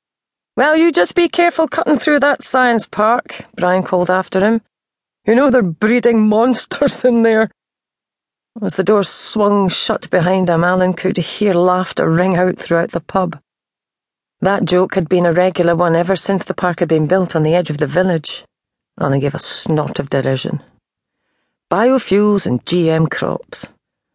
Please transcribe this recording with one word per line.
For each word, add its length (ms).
"Well, 220
you 140
just 240
be 140
careful 380
cutting 300
through 220
that 240
science 420
park," 600
Brian 260
called 300
after 280
him. 220
"You 80
know 160
they're 140
breeding 640
monsters 760
in 200
there." 260
As 140
the 80
door 200
swung 640
shut 440
behind 380
him, 140
Alan 300
could 240
hear 380
laughter 520
ring 280
out 240
throughout 320
the 80
pub. 420
That 240
joke 280
had 160
been 160
a 80
regular 420
one 200
ever 200
since 280
the 100
park 280
had 80
been 180
built 280
on 60
the 140
edge 160
of 80
the 80
village. 580
Alan 220
gave 120
a 60
snort 580
of 140
derision. 500
Biofuels 760
and 180
G 280
M 160
crops. 580